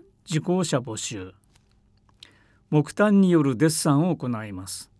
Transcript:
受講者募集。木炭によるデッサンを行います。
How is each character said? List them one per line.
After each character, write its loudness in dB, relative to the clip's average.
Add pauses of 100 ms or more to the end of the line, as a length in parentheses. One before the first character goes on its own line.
(260)
受 -2
講 0
者 -2
募 -8
集。 -12 (1400)
木 0
炭 4
に 4
よ 4
る 0
デ 2
ッ 2
サ 0
ン 2
を -2
行 -8 (160)
い -12
ま -12
す。 -16